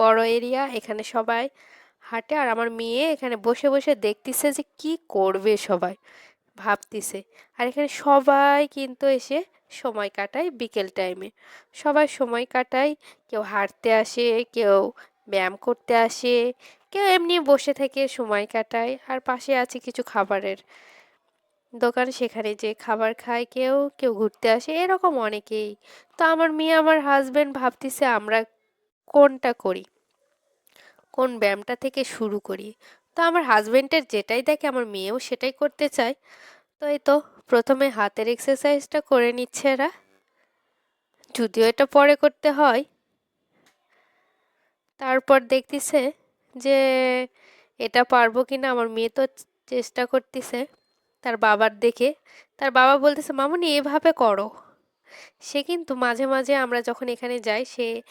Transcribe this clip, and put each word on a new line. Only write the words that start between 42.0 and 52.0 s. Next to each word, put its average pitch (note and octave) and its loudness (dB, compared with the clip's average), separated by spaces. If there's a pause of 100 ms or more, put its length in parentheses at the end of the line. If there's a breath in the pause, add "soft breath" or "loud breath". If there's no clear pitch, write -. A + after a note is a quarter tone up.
করতে D4 2
হয়। C#4 4 (2250)
তারপর C4 2
দেখতেছে C4 -2 (440)
যে C4+ 2 (1000 soft breath)
এটা A#3+ 2
পারবো A#3+ 2
কি C4+ -6
না। C4 -2
আমার A#3 -2
মেয়ে A3+ -4
তো C4+ -2 (440)
চেষ্টা B3 -4
করতেছে B3+ -4 (560)
তার A#3 -4
বাবার G#3+ 2
দেখে। A#3+ 2 (440 soft breath)